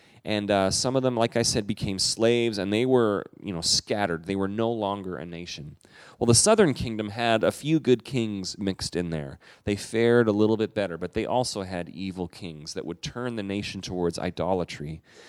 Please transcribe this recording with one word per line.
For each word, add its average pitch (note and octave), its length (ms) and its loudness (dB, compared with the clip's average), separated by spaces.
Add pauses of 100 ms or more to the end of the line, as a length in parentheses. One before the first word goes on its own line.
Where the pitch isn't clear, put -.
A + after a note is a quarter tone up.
(240)
And, G#2 280 -2
uh, G2 180 4
some B2+ 260 0
of C3 60 2
them, B2+ 140 0
like A#2 200 2
I A#2 60 2
said, A#2 240 0
became G2+ 320 -4
slaves, A2+ 640 2
and F#2+ 120 -2
they A2 140 2
were, A#2 400 4 (180)
you G2 80 -6
know, E2+ 100 -6
scattered. F2 640 -2
They G2 100 -4
were G2 120 0
no A2+ 240 -2
longer G2+ 440 -4
a D2 100 -10
nation. E2+ 520 -12 (420)
Well, A#2+ 80 4
the A#2 80 8
southern G3+ 400 6
kingdom G#2+ 340 -4
had A2+ 340 2
a - 80 6
few D#3 280 2
good B2 260 4
kings G#2+ 540 -4
mixed - 360 -4
in F2 140 -2
there. D2+ 300 -6 (240)
They G#2 120 0
fared A#2 520 4
a A2 40 6
little G#2+ 260 4
bit G#2+ 180 -4
better, F#2+ 200 -2
but F2 200 -8
they A2 100 -2
also A#2+ 380 -2
had F2+ 260 -6
evil F#2 380 -6
kings D#2 480 -14
that F#2+ 100 -8
would E2+ 160 -10
turn A#2+ 340 -8
the A2 60 -4
nation G2 400 -6
towards F2 380 -2
idolatry, E2 840 -4 (280)